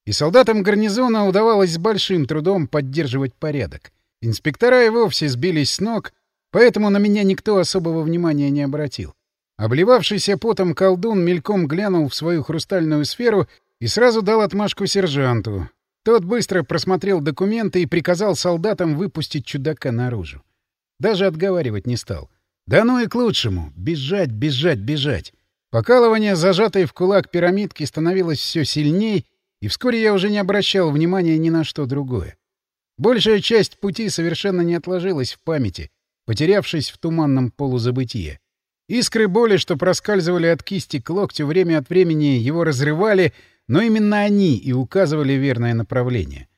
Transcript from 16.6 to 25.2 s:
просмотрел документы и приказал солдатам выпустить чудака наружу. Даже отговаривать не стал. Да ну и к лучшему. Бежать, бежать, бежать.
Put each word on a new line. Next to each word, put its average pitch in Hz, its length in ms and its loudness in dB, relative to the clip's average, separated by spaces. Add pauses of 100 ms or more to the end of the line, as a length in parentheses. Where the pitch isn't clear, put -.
просмотрел 185 580 -2
документы 185 640 -2
и - 20 0
приказал 170 500 0
солдатам 175 600 -2
выпустить 156 500 -6
чудака 143 460 -6
наружу. 113 500 -6 (580)
Даже 196 280 0
отговаривать 160 580 -2
не 123 100 -2
стал. 82 340 -10 (360)
Да 175 180 2
ну 247 160 2
и 233 80 -2
к - 80 -8
лучшему. 98 600 -2
Бежать, 147 560 -4
бежать, 135 480 -2
бежать. 131 540 -4 (360)